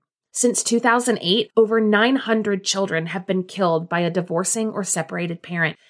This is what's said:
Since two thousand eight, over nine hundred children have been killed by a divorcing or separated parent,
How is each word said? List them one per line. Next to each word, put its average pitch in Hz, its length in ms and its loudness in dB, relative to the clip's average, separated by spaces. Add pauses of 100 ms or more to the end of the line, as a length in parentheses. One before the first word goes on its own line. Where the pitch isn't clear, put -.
(320)
Since - 320 0
two 233 160 2
thousand 240 420 2
eight, 202 340 0
over 226 240 4
nine 220 360 4
hundred 214 480 -2
children 190 440 -2
have 180 200 -8
been 185 160 -2
killed 175 440 0
by 170 120 -2
a 170 100 2
divorcing 185 640 -2
or 202 120 -6
separated 175 600 -6
parent, 170 340 -4 (120)